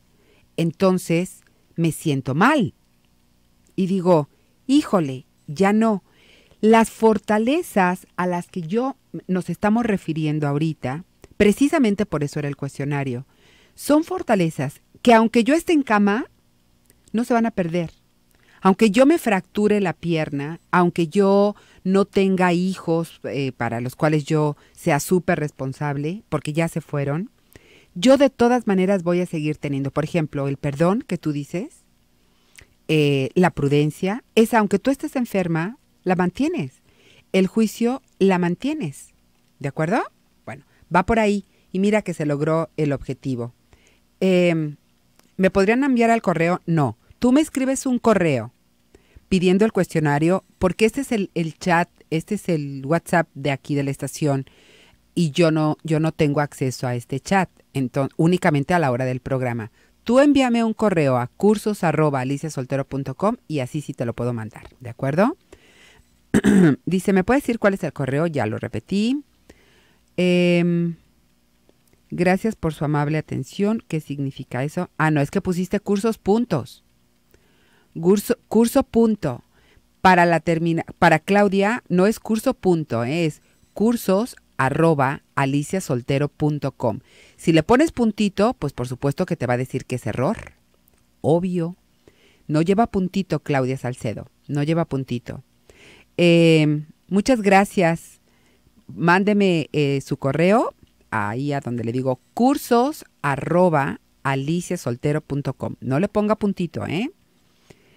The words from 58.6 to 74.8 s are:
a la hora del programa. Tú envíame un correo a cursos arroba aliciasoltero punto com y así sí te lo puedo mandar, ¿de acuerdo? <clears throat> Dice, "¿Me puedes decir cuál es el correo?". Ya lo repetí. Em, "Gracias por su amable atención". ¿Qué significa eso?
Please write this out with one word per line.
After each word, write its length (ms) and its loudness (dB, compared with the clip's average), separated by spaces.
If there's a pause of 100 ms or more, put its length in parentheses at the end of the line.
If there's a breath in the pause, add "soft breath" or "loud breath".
a 40 2
la 120 0
hora 140 -2
del 160 -4
programa. 500 -6 (320 soft breath)
Tú 160 2
envíame 440 4
un 100 0
correo 440 2
a 100 -2
cursos 560 0
arroba 360 0
aliciasoltero 680 -6
punto 300 -8
com 220 -2 (100)
y 120 -4
así 220 -6
sí 120 -12
te 120 -6
lo 80 -4
puedo 200 -4
mandar, 340 -12 (140)
¿de 80 -14
acuerdo? 480 -2 (960 soft breath)
<clears throat> 520 4
Dice, 280 0
"¿Me 100 4
puedes 180 0
decir 160 -4
cuál 160 2
es 100 -10
el 100 -4
correo?". 340 -2
Ya 180 -2
lo 120 -4
repetí. 640 -4 (920 soft breath)
Em, 800 2 (1120)
"Gracias 440 -2
por 180 -4
su 120 -6
amable 320 0
atención". 720 -4
¿Qué 120 -4
significa 640 -8
eso? 340 -6